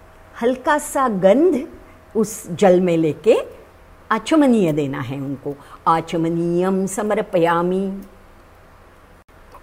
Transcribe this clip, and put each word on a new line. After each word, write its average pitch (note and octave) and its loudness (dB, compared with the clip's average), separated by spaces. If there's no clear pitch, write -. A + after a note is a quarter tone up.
हल्का B3+ 0
सा C#4 -2
गंध A#3+ 2
उस - -4
जल F3+ 4
में F3+ 2
लेके E3 2
आचमनीय A3+ 2
देना C#3+ -4
है C3+ -8
उनको। C#3 -8
आचमनीयम E3+ -2
समर्पयामि। F#3+ -2